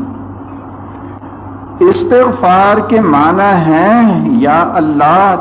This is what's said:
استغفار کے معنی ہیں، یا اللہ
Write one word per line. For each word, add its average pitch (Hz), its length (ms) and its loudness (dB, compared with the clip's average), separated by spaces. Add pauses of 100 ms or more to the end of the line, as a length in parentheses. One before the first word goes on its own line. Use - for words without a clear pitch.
(1800)
استغفار 202 1000 2
کے 220 200 0
معنی 170 720 2
ہیں، 180 580 2 (120)
یا 151 340 2
اللہ 160 680 2